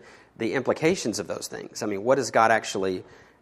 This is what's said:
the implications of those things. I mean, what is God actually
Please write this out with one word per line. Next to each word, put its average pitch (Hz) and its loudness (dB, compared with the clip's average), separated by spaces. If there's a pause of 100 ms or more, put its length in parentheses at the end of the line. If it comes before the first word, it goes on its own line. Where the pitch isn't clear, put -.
(380)
the 110 -2
implications 127 0
of 87 -6
those - -8
things. - -10
I - -4
mean, 101 -4
what 131 4
is 127 -2
God 113 6
actually 95 0 (380)